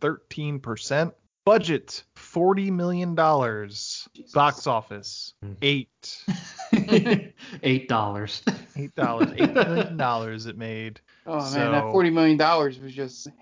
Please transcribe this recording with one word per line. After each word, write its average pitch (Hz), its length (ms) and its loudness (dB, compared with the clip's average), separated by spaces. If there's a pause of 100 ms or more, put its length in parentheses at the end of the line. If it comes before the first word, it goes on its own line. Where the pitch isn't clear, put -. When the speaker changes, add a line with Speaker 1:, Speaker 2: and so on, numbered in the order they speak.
Speaker 1:
thirteen 147 600 -4
percent. 139 540 -2 (320)
Budget, 175 580 2 (120)
forty 196 540 2
million 180 440 -2
dollars. 120 1000 0
Speaker 2:
Jesus. - 180 -20
Speaker 1:
Box 143 340 2
office, 107 680 -6 (100)
Speaker 3:
Hmm. 101 200 -12
Speaker 1:
eight. - 600 -2 (500)
Speaker 3:
<laughs> 220 600 2 (300)
Eight 131 260 0
dollars. 107 540 -2 (340)
Speaker 1:
Eight 143 180 -10
dollars. 120 420 0
Eight - 180 2
million 170 420 0
dollars 113 500 -4
it 110 100 -10
made. 110 440 -10 (260)
Speaker 2:
Oh, 160 120 -6 (140)
man, 143 200 0
that 143 120 2
Speaker 1:
So - 80 -4
Speaker 2:
forty 180 180 4
million 160 260 6
dollars 151 420 2
was 135 160 -14
just 135 340 -10 (140)